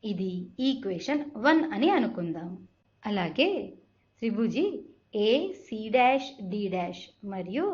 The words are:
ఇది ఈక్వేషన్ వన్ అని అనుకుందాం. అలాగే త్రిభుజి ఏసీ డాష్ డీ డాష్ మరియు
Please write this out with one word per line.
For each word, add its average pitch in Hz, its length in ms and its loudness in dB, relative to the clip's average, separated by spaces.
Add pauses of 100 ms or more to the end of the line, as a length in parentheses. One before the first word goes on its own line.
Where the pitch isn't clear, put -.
ఇది 185 420 -4 (140)
ఈక్వేషన్ 196 640 0 (120)
వన్ 302 360 4
అని 247 180 4
అనుకుందాం. 175 600 0 (520)
అలాగే 202 460 2 (720)
త్రిభుజి 226 480 0 (500)
ఏసీ 220 720 0
డాష్ 254 600 2
డీ 202 200 -2
డాష్ 180 580 -6
మరియు 196 480 -4